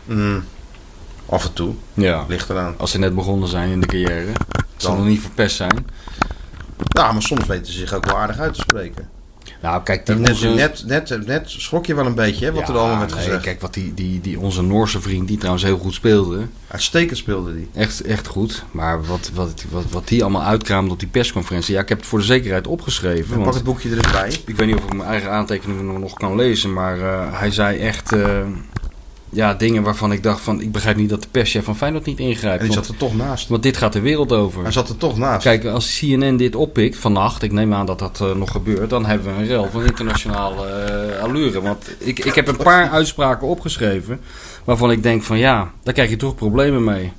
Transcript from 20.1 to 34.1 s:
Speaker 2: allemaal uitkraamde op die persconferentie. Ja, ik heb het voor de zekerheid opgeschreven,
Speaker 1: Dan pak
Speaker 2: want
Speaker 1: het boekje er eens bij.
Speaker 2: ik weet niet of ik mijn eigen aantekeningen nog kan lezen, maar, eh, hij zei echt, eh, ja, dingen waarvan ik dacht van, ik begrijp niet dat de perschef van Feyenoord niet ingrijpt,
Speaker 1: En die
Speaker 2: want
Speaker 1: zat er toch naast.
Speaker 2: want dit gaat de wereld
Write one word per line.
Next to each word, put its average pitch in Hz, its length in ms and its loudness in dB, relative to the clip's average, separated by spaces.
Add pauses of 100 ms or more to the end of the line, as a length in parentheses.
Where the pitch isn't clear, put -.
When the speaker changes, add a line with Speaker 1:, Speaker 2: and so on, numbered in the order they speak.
Speaker 2:
allemaal 98 200 2
uitkraamde 98 500 2
op 90 60 -4
die 95 100 -6
persconferentie. 95 680 0
Ja, 95 60 2
ik 95 80 -4
heb 104 100 0
het - 80 -10
voor 110 120 0
de 101 60 2
zekerheid 104 420 2
opgeschreven, 90 640 -2
Speaker 1:
Dan 107 80 -4
pak 110 80 2
Speaker 2:
want 127 100 2
Speaker 1:
het 120 100 -2
boekje 127 260 -2
er 113 60 0
eens 113 160 4
bij. 98 200 0 (140)
Speaker 2:
ik 110 100 -6
weet 110 100 4
niet 110 100 4
of 101 80 0
ik 101 100 -4
mijn 98 140 -4
eigen 101 220 -2
aantekeningen 98 680 -2
nog 95 140 -8
kan 98 220 -2
lezen, 110 360 2
maar, 92 280 -2
eh, 92 380 -2
hij 104 120 0
zei 101 280 2
echt, 104 340 -2
eh, 101 260 2 (920)
ja, 104 260 2
dingen 110 280 2
waarvan 104 300 0
ik 98 100 0
dacht 104 180 2
van, 104 200 -2
ik 107 120 -4
begrijp 104 240 2
niet 104 120 2
dat 104 140 -2
de - 80 -12
perschef 113 340 2
van 107 120 -2
Feyenoord 147 280 -2
niet 143 140 -4
ingrijpt, 110 420 0
Speaker 1:
En 113 60 0
die 107 80 2
Speaker 2:
want 104 120 0
Speaker 1:
zat - 80 -8
er - 60 -12
toch 120 160 0
naast. 127 320 -2
Speaker 2:
want 117 140 2
dit 131 140 4
gaat 107 160 2
de 104 80 0
wereld 139 320 2